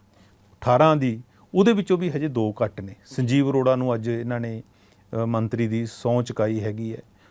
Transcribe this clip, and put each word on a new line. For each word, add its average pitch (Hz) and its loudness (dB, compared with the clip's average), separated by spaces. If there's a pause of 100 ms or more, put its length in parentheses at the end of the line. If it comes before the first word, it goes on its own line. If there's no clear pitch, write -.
(540)
ਅਠਾਰਾਂ 147 4
ਦੀ, 123 0 (320)
ਉਹਦੇ 202 6
ਵਿੱਚੋਂ 190 0
ਵੀ 175 -2
ਹਜੇ 151 -4
ਦੋ 113 -2
ਘੱਟ 104 -6
ਨੇ। 98 -14 (100)
ਸੰਜੀਵ 135 0
ਅਰੋੜਾ 131 2
ਨੂੰ 127 0
ਅੱਜ 113 -6
ਇਹਨਾਂ 120 -4
ਨੇ, 113 -8 (500)
ਅ, 113 -2
ਮੰਤਰੀ 113 0
ਦੀ 113 -2
ਸਹੁੰ 120 -2
ਚੁਕਾਈ 110 -2
ਹੈਗੀ 110 -6
ਹੈ - -14 (320)